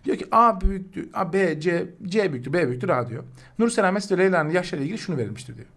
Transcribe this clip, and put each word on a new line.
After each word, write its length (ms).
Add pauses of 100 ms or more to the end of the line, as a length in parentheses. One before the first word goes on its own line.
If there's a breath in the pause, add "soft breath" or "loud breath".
Diyor 120
ki 160
A 280
büyüktür, 540
A, 180
B, 280
C, 420
C 300
büyüktür, 200
B 160
büyüktür 200
A 200
diyor. 160 (340 loud breath)
Nursela, 340
Mesut 200
ve 60
Leyla'nın 320
yaşları 320
ilgili 160
şunu 180
verilmiştir 400
diyor. 200